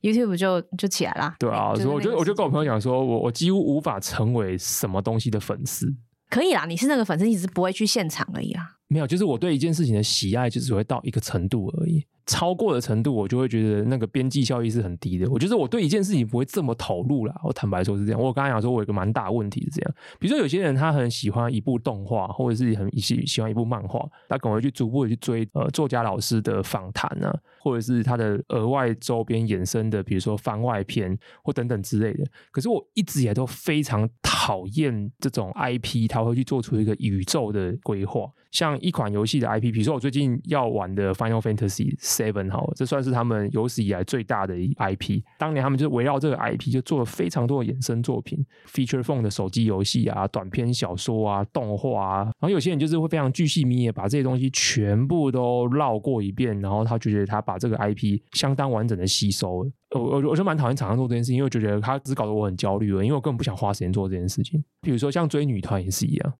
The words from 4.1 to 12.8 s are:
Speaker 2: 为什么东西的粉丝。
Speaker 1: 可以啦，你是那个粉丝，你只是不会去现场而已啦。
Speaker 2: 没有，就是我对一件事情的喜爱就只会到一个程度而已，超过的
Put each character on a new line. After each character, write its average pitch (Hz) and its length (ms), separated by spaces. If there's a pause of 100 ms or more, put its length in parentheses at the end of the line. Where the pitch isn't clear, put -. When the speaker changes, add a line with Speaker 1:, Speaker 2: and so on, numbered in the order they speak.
Speaker 2:
为 98 240
什 - 320
么 95 140
东 113 180
西 120 100
的 107 80
粉 - 280
丝。 - 280 (360)
Speaker 1:
可 254 120
以 370 120
啦， 156 120
你 170 100
是 240 120
那 294 80
个 233 80
粉 180 140
丝， 190 80
你 226 80
只 180 80
是 185 60
不 180 140
会 185 80
去 190 140
现 202 240
场 - 260
而 64 80
已 53 120
啦。 170 160 (180)
Speaker 2:
没 143 100
有， 151 80
就 143 100
是 190 80
我 139 140
对 165 160
一 139 40
件 165 140
事 156 140
情 117 80
的 104 80
喜 104 340
爱 123 140
就 123 100
只 123 140
会 101 100
到 123 200
一 147 60
个 113 100
程 92 280
度 101 300
而 165 80
已， 160 180 (220)
超 180 280
过 185 200
的 123 60